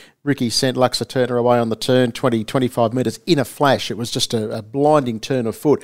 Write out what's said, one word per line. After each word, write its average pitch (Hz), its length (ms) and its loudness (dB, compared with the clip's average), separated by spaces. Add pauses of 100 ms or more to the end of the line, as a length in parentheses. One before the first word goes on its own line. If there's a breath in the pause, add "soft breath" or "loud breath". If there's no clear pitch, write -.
(240 loud breath)
Ricky 135 280 -2
sent 127 260 -2
Luxa 123 260 2
Turner 123 340 -2
away 120 200 4
on 117 120 2
the 110 60 -2
turn, 127 360 2
twenty, 117 320 0
twenty-five 120 500 0
metres 117 320 -2
in 156 140 2
a 120 60 0
flash. 135 440 0
It 101 80 -8
was 117 140 -8
just - 240 -4
a, 113 200 -4
a 110 60 -8
blinding 131 580 0
turn 127 280 -4
of 104 80 -4
foot. 143 280 2